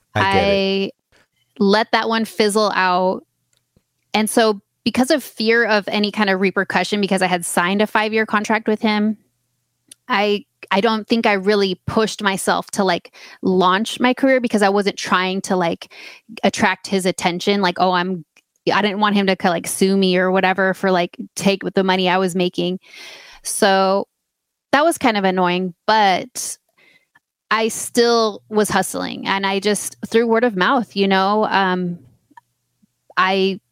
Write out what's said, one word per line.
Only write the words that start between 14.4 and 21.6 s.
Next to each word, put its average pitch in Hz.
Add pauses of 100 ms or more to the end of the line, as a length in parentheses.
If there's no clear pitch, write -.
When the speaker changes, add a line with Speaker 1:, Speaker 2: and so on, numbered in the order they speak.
Speaker 2:
because 226
I 202
wasn't 196
trying 185
to, 190
like, 180 (500)
attract 190
his 190
attention. 185
Like, 180
"Oh, 185
I'm, 180 (460)
I 185
didn't 208
want 208
him 196
to, 190
like, 175
sue 190
me 185
or 185
whatever 185
for, 196
like, 175 (200)
take 196 (120)